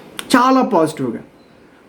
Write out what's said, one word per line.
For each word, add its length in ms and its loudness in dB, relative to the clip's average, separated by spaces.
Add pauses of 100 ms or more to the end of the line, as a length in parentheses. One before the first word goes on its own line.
(360)
చాలా 260 4
పాజిటివ్గా. 580 -2 (680)